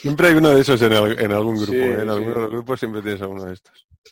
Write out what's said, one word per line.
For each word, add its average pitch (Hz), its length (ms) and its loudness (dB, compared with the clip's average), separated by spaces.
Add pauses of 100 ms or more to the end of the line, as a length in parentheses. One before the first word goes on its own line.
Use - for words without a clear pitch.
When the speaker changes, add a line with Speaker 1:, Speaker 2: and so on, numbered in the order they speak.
Speaker 1:
Siempre 151 260 2
hay 165 60 6
uno 156 160 4
de 139 100 6
esos 131 220 2
en 113 100 4
al-, 107 260 2
en 104 140 -2
algún 107 240 -2
grupo, 107 160 -4
Speaker 2:
Sí, 127 80 -2
Speaker 1:
¿eh? 127 140 0
En 104 60 -4
Speaker 2:
sí. 110 100 -4
Speaker 1:
alguno 107 240 -4
de 117 80 -4
los 110 80 -6
grupos 120 280 -8
siempre 107 220 -8
tienes 101 220 -8
alguno 98 240 -10
de 92 80 -10
estos. - 320 -20 (240)